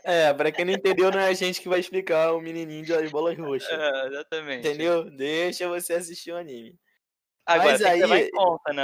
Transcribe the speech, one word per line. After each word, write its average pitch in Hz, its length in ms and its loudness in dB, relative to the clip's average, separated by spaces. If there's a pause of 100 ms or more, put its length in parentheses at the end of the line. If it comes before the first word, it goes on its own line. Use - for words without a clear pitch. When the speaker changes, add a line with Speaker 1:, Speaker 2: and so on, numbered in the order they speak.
Speaker 1:
É, 165 300 4
pra 147 180 0
quem 175 140 -2
não 180 80 0
entendeu, 190 380 2
não 190 100 0
é 190 80 2
a 190 60 2
gente 185 260 -4
que - 80 -12
vai 180 100 0
explicar 175 540 0
o 165 80 -2
menininho 165 420 -10
de 156 280 -2
bolas 156 260 -2
roxas. 143 340 -6
Speaker 2:
É, 143 360 -2
exatamente. 143 600 -8
Speaker 1:
Entendeu? 160 440 0
Deixa 160 580 -4
você 175 240 -6
assistir 170 400 -6
o 170 60 -8
anime. 127 360 -14 (680)
Speaker 2:
Agora, 165 280 6
Speaker 1:
Mas 165 100 4
Speaker 2:
tem 185 100 6
que 175 80 4
levar 185 140 6
Speaker 1:
aí 190 140 6
Speaker 2:
em - 20 -8
conta, 170 420 2
né? 143 120 -4